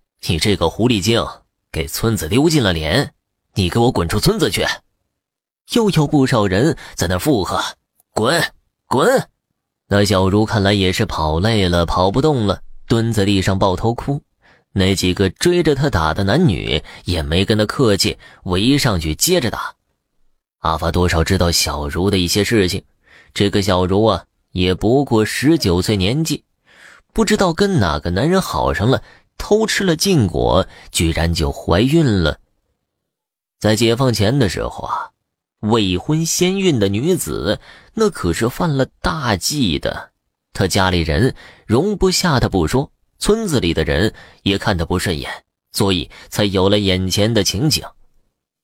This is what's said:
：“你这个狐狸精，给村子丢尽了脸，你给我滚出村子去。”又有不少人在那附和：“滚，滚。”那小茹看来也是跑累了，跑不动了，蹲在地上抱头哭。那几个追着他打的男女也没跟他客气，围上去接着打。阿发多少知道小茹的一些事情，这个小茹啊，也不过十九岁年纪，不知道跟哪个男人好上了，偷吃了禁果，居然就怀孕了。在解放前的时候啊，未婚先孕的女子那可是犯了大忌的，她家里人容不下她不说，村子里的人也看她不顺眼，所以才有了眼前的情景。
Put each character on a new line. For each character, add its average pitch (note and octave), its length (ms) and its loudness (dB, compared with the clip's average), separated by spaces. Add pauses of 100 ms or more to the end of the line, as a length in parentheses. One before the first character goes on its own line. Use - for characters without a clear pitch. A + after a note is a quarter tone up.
(280)
：“你 E2 100 0
这 G#2 160 0
个 E2+ 140 0
狐 A2 200 0
狸 A2 120 2
精， G2+ 260 0 (460)
给 - 160 -4
村 A2 280 -2
子 D#2 120 -6
丢 C3+ 200 2
尽 D#3 140 2
了 F#2+ 100 2
脸， E2 400 -2 (420)
你 F2+ 140 0
给 A#2 120 0
我 A#2+ 100 4
滚 F2+ 160 -2
出 G#2 140 -2
村 G#3+ 180 2
子 C#3 120 0
去。” F2 140 -4 (1080)
又 A3 180 2
有 D3+ 160 2
不 C#3 200 2
少 G#2+ 200 2
人 G#2+ 300 2 (180)
在 - 140 -4
那 F2+ 100 -2
附 B2 240 0
和 - 180 -4 (520)
：“滚， C#3+ 400 0 (340)
滚。” G3 420 0 (600)
那 G2+ 160 2
小 F#2+ 240 2
茹 G#2 160 4
看 G#2+ 180 -2
来 G2 120 2
也 F#2 180 2
是 G#2+ 140 -2
跑 D#2+ 340 -2
累 G#2 280 2
了， F2 180 2
跑 F#2 240 0
不 A2+ 100 0
动 C3+ 260 2
了， F#2 160 -2 (240)
蹲 A2+ 260 2
在 G#2 120 2
地 G2 180 2
上 F#2+ 160 0
抱 G2 160 2
头 A2+ 200 -2
哭。 C#3+ 280 -6 (500)
那 F#2+ 220 2
几 F2+ 180 0
个 F#2+ 180 2
追 F3 320 0
着 D3+ 120 2
他 C#3 160 0
打 D#2+ 240 0
的 G2 80 -4
男 D#3+ 240 2
女 A#1+ 380 -2 (200)
也 E2 180 -2
没 E2 220 0
跟 G#2+ 140 0
他 G#2+ 60 2
客 G#2+ 320 2
气， - 200 -2 (280)
围 G#2 340 2
上 G#2 220 0
去 D#2 140 -2
接 F3 260 0
着 A2+ 100 -2
打。 - 240 -10 (840)
阿 D#2+ 160 -2
发 E2 140 -2
多 F2 180 2
少 E2 140 2
知 F#2 160 0
道 E2+ 140 0
小 D2 340 -4
茹 F2 240 -2
的 F#2+ 80 0
一 F2 80 0
些 G2+ 160 0
事 G2 260 2
情， F#2+ 140 -6 (500)
这 G2+ 160 2
个 G#2 140 0
小 F#2 240 2
茹 G2+ 200 2
啊， F#2+ 180 0 (260)
也 F2+ 240 0
不 B2+ 300 2
过 A2 200 2
十 D3+ 320 0
九 F#2 240 0
岁 G#2+ 160 0
年 A#2 280 0
纪， D3+ 180 -6 (680)
不 A3 120 2
知 G#3+ 120 0
道 F3+ 160 2
跟 G3 260 0
哪 D#2 220 0
个 F2 100 -4
男 G#2 180 0
人 F#3 140 2
好 C#2 320 -2
上 G2 160 0
了， - 140 0 (340)
偷 A3 280 0
吃 G#3 180 -2
了 F3 100 2
禁 D#3+ 320 2
果， C2 400 0 (240)
居 E2 220 -2
然 E2 200 0
就 D2 200 -2
怀 F2+ 300 0
孕 C3 420 2
了。 D2 160 -2 (1200)
在 G#2+ 160 0
解 A2+ 180 4
放 B2+ 180 0
前 A2 240 2
的 A#2 120 2
时 - 180 -4
候 - 160 -10
啊， - 300 -8 (480)
未 G#2 360 0
婚 D#3 300 -2
先 F#3 320 -2
孕 E3+ 220 2
的 G2 80 2
女 B2+ 260 0
子 D2 460 -4 (340)
那 G#3+ 160 0
可 - 220 -4
是 A#2 160 0
犯 D3+ 280 -2
了 C3+ 80 2 (160)
大 D3 360 -2
忌 G#2 420 -2
的， - 320 -6 (420)
她 G2+ 140 0
家 F#2 240 2
里 F2 120 0
人 E2 340 0 (320)
容 F3 280 0
不 F#3 140 2
下 E3 300 0
她 A2 80 0
不 F2 180 0
说， B2 240 -2 (300)
村 A3 260 0
子 D3+ 140 0
里 E2+ 120 0
的 D#2 120 0
人 D2+ 280 -2 (300)
也 G2 160 0
看 G#2 180 -2
她 E2 80 -2
不 F2+ 140 -4
顺 F2 180 -4
眼， - 280 -12 (260)
所 G2 220 0
以 F2 180 -4 (180)
才 - 180 -2
有 F#2+ 220 2
了 G#2 120 2
眼 F#2 280 0
前 G#2+ 240 0
的 G#2 120 2
情 C#3 260 -2
景。 - 140 -4 (800)